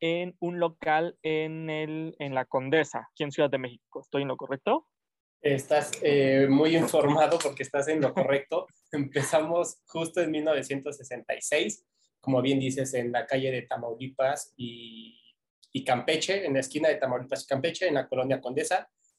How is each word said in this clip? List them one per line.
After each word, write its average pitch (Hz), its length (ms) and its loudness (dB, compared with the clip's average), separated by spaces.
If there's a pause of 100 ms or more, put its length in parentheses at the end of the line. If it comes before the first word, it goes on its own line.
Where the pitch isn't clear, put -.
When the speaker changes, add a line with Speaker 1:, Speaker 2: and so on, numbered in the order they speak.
Speaker 1:
en 170 400 -2
un 175 180 -4
local 165 640 0
en 156 460 -4
el, 156 500 -6
en 139 160 -6
la 127 120 -2
Condesa, 135 680 0
aquí - 120 -6
en 143 60 -4
Ciudad 143 200 2
de 135 80 0
México. 127 420 -10
¿Estoy 139 220 -4
en 139 60 -4
lo 127 100 -4
correcto? 208 480 -2 (560)
Speaker 2:
Estás, 143 580 2
eh, 135 480 6
muy 151 300 6
informado 151 640 4
porque 135 200 -2
estás 139 260 -2
en 156 120 2
lo - 140 2
correcto. 160 540 0 (100)
<laughs> - 120 -20
Empezamos 156 960 0
justo 165 360 -2
en 165 80 0
mil 151 140 -2
novecientos 139 520 -2
sesenta 123 380 -8
y 117 80 -12
seis, 185 440 -2 (360)
como 131 180 2
bien 135 180 2
dices, 131 360 -4
en 120 180 -2
la 120 140 -2
calle 135 240 -2
de 127 100 -4
Tamaulipas 131 960 -4
y, 117 640 -14 (560)
y 135 60 -6
Campeche, 160 640 0
en 139 80 -2
la 135 60 2
esquina 151 280 0
de 147 60 4
Tamaulipas 131 480 -4
y - 60 -16
Campeche, 165 400 0
en 151 60 0
la 131 140 -2
colonia 131 320 0
Condesa. 151 480 -2 (300)